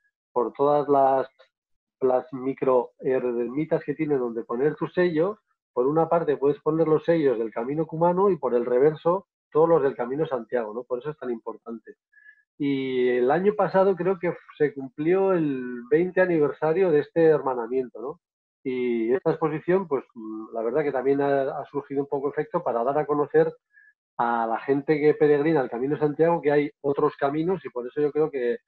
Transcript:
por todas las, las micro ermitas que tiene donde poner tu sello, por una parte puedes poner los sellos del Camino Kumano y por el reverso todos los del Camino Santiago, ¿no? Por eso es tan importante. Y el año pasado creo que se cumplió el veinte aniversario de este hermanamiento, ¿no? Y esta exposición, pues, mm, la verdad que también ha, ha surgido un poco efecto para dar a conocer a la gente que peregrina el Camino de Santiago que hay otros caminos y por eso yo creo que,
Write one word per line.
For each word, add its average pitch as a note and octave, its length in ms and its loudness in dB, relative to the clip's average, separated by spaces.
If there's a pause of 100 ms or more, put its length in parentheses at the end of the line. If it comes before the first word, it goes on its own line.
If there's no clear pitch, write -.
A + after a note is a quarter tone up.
(320)
por A2+ 220 -2
todas C#3+ 360 0
las, C3+ 380 4 (760)
las B2+ 320 0
micro C3 680 0
ermitas C3 840 -2
que D3 120 -6
tiene D3 220 -2
donde A#2 260 -4
poner C#3 320 -2
tu D#3+ 120 -6
sello, F3+ 520 0 (340)
por B2 140 0
una D#3+ 220 2
parte E3 280 0
puedes C#3 240 0
poner D#3+ 260 0
los D3+ 160 2
sellos D3 340 2
del A2+ 140 -4
Camino C#3 340 -4
Kumano F3 440 2
y F3+ 80 0
por A#2+ 180 -2
el A#2+ 100 0
reverso D3+ 600 2 (240)
todos D#3+ 180 4
los D#3 140 4
del C3 120 0
Camino C3 300 -4
Santiago, A#2+ 480 -4
¿no? A#2+ 100 -8
Por B2 160 -6
eso D3 120 -10
es D3+ 60 -12
tan B2 140 -8
importante. A2+ 640 -12 (640)
Y C3+ 520 0
el B2 220 2
año F#3+ 240 2
pasado F#3+ 400 2
creo F3+ 240 -2
que F3 140 -4 (240)
se D3 160 0
cumplió E3 600 0
el B2+ 560 -4
veinte F3 320 2
aniversario E3 680 2
de D3 100 4
este E3 240 2
hermanamiento, B2+ 760 0
¿no? D3+ 200 -12 (420)
Y B2 500 0
esta C#3+ 180 0
exposición, E3 560 -2
pues, C3+ 160 -2 (100)
mm, A2 400 -12
la A2+ 100 -6
verdad B2 200 0
que C#3+ 80 -2
también C3+ 300 0
ha, C#3 380 0
ha C3+ 60 -8
surgido C#3 360 -6
un C#3 60 -4
poco C#3+ 220 -4
efecto D3+ 340 -4
para A#2 200 -2
dar C#3 140 -2
a D3+ 80 0
conocer D3 480 0 (640)
a A#2 300 0
la A2+ 120 -2
gente C#3+ 400 0
que D3 140 4
peregrina D3 480 2
el B2 80 -4
Camino C3 260 -4
de - 40 -4
Santiago D#3 420 2
que C#3+ 100 0
hay D3 200 2 (100)
otros C#3+ 360 0
caminos D#3 480 -2
y B2+ 40 -10
por A#2+ 160 -8
eso D3 160 -6
yo D3 100 0
creo D3+ 200 0
que, A#2+ 360 -2